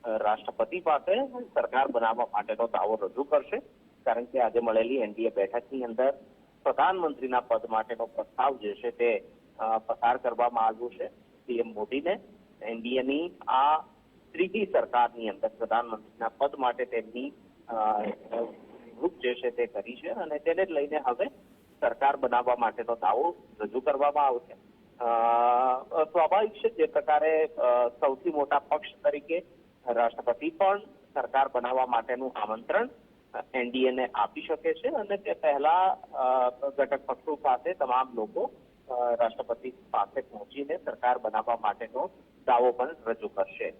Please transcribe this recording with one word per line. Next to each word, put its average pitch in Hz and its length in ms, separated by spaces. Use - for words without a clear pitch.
અ, 110 120
રાષ્ટ્રપતિ 110 640
પાસે 180 460
સરકાર 131 340
બનાવવા 117 440
માટેનો 107 340
દાવો 104 280
રજૂ 104 280
કરશે, 147 360
કારણ 120 200
કે 131 160
આજે 117 200
મળેલી 117 360
એન 107 160
ડી 110 120
એ 113 60
બેઠકની 120 520
અંદર 123 280
પ્રધાનમંત્રીના 139 800
પદ 113 260
માટેનો 113 400
પ્રસ્તાવ 127 500
જે 104 180
છે 120 160
તે, 117 320
અ, 113 200
પસાર 123 380
કરવામાં 120 500
આવ્યો 113 220
છે. - 200
પી 120 120
એમ 117 140
મોદીને 135 480
એન 113 200
ડી 123 140
એ 127 60
ની 147 280
આ 143 280
ત્રીજી 190 340
સરકારની 117 600
અંદર - 200
પ્રધાનમંત્રીના 113 800
પદ 143 300
માટે 123 260
તેમની, 120 480
અ, 107 340
ગ્રુપ 165 160
જે 123 200
છે 123 160
તે 120 160
કરી 110 300
છે - 120
અને 160 300
તેને 165 280
જ 175 40
લઈને 147 360
હવે 127 200
સરકાર 139 360
બનાવવા 123 420
માટેનો 117 360
દાવો 117 420
રજૂ 107 200
કરવામાં 143 460
આવશે. 123 260
અ, 120 80
સ્વાભાવિક 180 480
છે, - 160
જે 160 180
પ્રકારે, 156 600
અ, 123 420
સૌથી 139 420
મોટા 143 280
પક્ષ - 300
તરીકે 147 400
રાષ્ટ્રપતિ 120 640
પણ 196 280
સરકાર 139 400
બનાવવા 127 320
માટેનું 123 500
આમંત્રણ, 117 520
અ, 117 80
એન 123 160
ડી 127 140
એ 127 60
ને 127 240
આપી - 260
શકે 160 340
છે - 140
અને 208 280
તે - 160
પહેલા, 160 640
અ, 127 360
ઘટક 135 380
પક્ષો 147 280
સાથે 143 380
તમામ 127 420
લોકો, 113 360
અ, 123 240
રાષ્ટ્રપતિ 117 560
પાસે 120 500
પહોંચીને 139 560
સરકાર 123 420
બનાવવા 110 440
માટેનો 113 480
દાવો 123 260
પણ 135 240
રજૂ 110 220
કરશે. 98 520